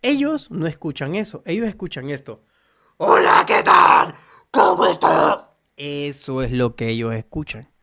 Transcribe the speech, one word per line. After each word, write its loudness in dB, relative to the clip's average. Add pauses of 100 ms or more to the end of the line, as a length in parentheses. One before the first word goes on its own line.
Ellos -2
no -6
escuchan -8
eso, -8
ellos -4
escuchan -10
esto. -12 (540)
Hola, 4
¿qué 2
tal? 4 (360)
¿Cómo 2
estás?. 2 (360)
Eso -6
es -2
lo -2
que -4
ellos -4
escuchan. -10 (120)